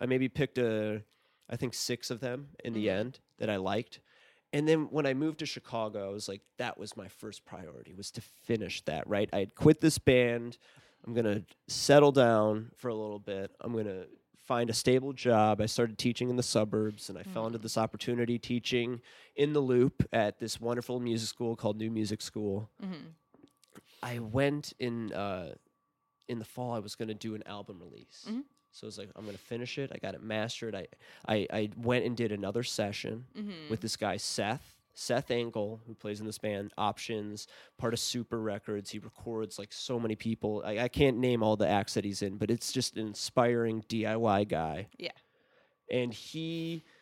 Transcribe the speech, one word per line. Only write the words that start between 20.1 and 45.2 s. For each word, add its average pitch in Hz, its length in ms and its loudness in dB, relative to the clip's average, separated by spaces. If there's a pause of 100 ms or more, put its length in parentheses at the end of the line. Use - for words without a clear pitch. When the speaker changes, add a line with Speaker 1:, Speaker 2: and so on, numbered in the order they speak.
Speaker 1:
at 104 280 2
this 113 200 -6
wonderful 120 400 -2
music 113 300 0
school 117 260 -2
called 110 220 -2
New 113 120 -4
Music 107 320 -2
School. 107 480 -4 (140)
Speaker 2:
Mm-hmm. 180 240 -10 (960)
Speaker 1:
I 120 160 -6
went 135 600 0
in, 117 340 -2
uh, 90 420 -4 (720)
in 117 120 -6
the 107 60 -8
fall, 123 280 -6
I 117 60 -2
was 104 160 -10
gonna 110 180 -6
do 107 220 -8
an 104 100 -10
album 101 340 -12
release. - 480 -20
Speaker 2:
Mm-hmm. 233 140 -6 (320)
Speaker 1:
So - 120 -16
I - 20 -10
was 107 100 -12
like, 101 200 -12
"I'm 107 80 -12
gonna 101 120 -10
finish 120 400 -8
it." 139 160 -6
I - 40 -8
got 95 180 -8
it - 80 -14
mastered. 110 520 -4
I, 90 120 -8 (400)
I, 107 240 2
I 107 240 0
went 120 300 2
and 120 100 0
did 113 160 0
another 104 320 -2
session 110 600 -4 (120)
Speaker 2:
Mm-hmm. 180 320 -10
Speaker 1:
with 110 120 -2
this 113 160 -4
guy, 98 180 0
Seth, - 640 -4 (160)
Seth - 360 -2
Engel, 113 560 -2
who 113 80 -14
plays 104 280 -8
in 110 40 -6
this 107 120 -8
band, 101 400 -4
Options, 104 680 -4 (300)
part 117 160 0
of 117 60 0
Super 120 400 -4
Records. 104 520 -4
He 107 80 -10
records, 110 600 -8
like, 101 140 -12
so - 260 -4
many 110 160 0
people. 107 500 -2
I, 104 140 -2
I 123 80 2
can't 135 300 4
name 123 260 4
all 107 140 6
the 101 100 4
acts 98 280 2
that 107 100 0
he's 101 160 -4
in, 101 160 -4
but 104 120 0
it's 117 220 0
just - 240 -2
an 110 120 -4
inspiring 117 800 2
D 110 160 0
I 107 100 0
Y 104 300 4
guy. 80 420 -2 (100)
Speaker 2:
Yeah. - 140 -10 (800)